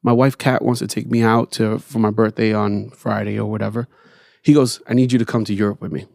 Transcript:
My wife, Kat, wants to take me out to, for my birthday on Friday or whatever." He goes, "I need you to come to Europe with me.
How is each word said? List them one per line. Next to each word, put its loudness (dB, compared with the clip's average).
My 2
wife, 4
Kat, 0
wants -2
to -6
take -8
me 2
out 2
to, -2
for -8
my 2
birthday 0
on -2
Friday -6
or -4
whatever." -4
He 6
goes, 2
"I -2
need 4
you 2
to 2
come -2
to -4
Europe -2
with -8
me. -8